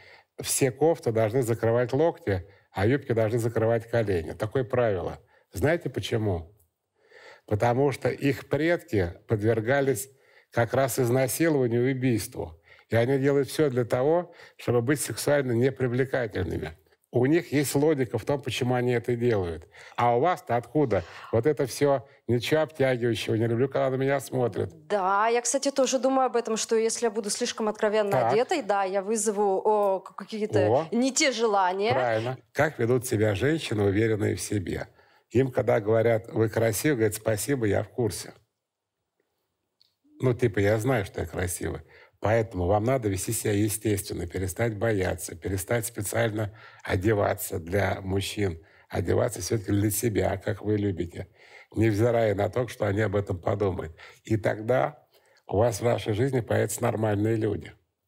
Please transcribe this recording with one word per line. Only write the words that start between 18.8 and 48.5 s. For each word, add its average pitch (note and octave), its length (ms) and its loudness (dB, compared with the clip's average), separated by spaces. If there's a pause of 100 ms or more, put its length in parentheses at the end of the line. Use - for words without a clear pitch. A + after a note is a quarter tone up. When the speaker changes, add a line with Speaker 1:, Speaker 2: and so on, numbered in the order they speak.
Speaker 1:
это A#2+ 220 0
делают. G2+ 540 0 (280)
А A#2+ 200 4
у B2 40 2
вас-то D#3+ 360 0
откуда? A#2+ 520 0 (220)
Вот A#2 160 2
это D3 200 0
всё C#3 400 0 (200)
ничего B2 340 2
обтягивающего. A#2+ 760 0
Не A2+ 120 2
люблю, A#2 220 0
когда C3+ 220 0
на C3 40 -2
меня C3+ 260 0
смотрят. A2 560 -2 (120)
Speaker 2:
Да, G3+ 380 2
я, A#3 140 2
кстати, C4+ 300 -2
тоже C4 280 2
думаю C4 280 2
об A#3 80 -2
этом, A3+ 220 -2
что - 180 -2
если A3+ 300 0
я A3+ 60 0
буду G#3 180 -6
слишком A3+ 380 -4
откровенно G#3 440 0
Speaker 1:
Так. B2+ 200 2
Speaker 2:
одетой, C4 300 0
да, G3 220 0
я F#3+ 180 -2
вызову, G#3 600 0
о, G3+ 360 2
к-, - 160 -20
какие-то G3 560 0
Speaker 1:
О. D3 200 2
Speaker 2:
не B3 220 2
те D4 180 2
желания. G3+ 640 2
Speaker 1:
Правильно. B2 440 0 (160)
Как D#3 260 0
ведут A#2+ 260 2
себя G#2+ 300 2
женщины, A#2 480 0
уверенные G#2 520 2
в F#2 60 -8
себе? - 480 -6 (400)
Им, B2+ 220 2
когда A#2+ 280 2
говорят: A2 520 2
«Вы A2 180 2
красивы», A2+ 480 0
говорят: A2 180 2
«Спасибо, A2+ 500 -2
я G#2 180 2
в - 60 -12
курсе». - 440 -4 (1900)
Ну, B2+ 140 2
типа, G#2+ 260 0
я G2+ 200 4
знаю, A#2 260 0
что - 160 -8
я - 60 -6
красивый. - 540 -6 (380)
Поэтому G#2 460 0
вам G#2 200 2
надо B2 240 0
вести F#2+ 220 -4
себя A2 220 -2
естественно, G2+ 720 -2
перестать G2+ 500 -4
бояться, F#2+ 580 -2
перестать F#2+ 500 -4
специально G#2+ 720 -4 (260)
одеваться G2 760 0
для F#2+ 420 -2
мужчин, G2 640 -2 (260)